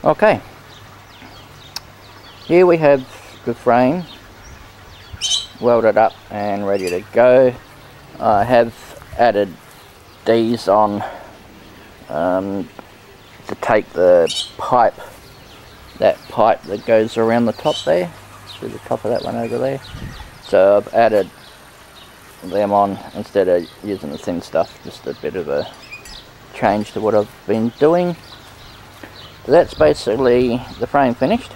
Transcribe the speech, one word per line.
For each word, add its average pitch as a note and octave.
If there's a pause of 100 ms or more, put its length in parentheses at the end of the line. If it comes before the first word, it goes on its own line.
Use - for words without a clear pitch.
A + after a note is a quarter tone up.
Okay, D#3 (2000)
here F3+
we F3
have C#3+ (400)
the A#2+
frame B2+ (1500)
welded A2+
up G#2+ (180)
and G2+
ready G2
to F2+ (100)
go. B2+ (640)
I G#2+
have A#2+ (440)
added G2+ (720)
these A2+
on, G#2 (1040)
um, F#2 (800)
to -
take -
the F2 (240)
pipe, - (1040)
that - (120)
pipe A2
that G2+
goes A2
around A#2
the G#2+
top -
there, F3 (500)
through -
the -
top A#2+
of A2
that -
one A#2
over A#2
there. C3+ (680)
So G2
I've G#2
added A2 (1120)
them G2+
on G2+ (160)
instead G2+
of F2 (160)
using F#2+
the D2
thin E2+
stuff, -
just -
a C#2
bit D#2
of D#2+
a C#2+ (880)
change G#2
to G2+
what G#2
I've G#2+ (180)
been A2+
doing. F3 (1300)
So B2
that's E3
basically B2 (200)
the A#2+
frame C3
finished. G#3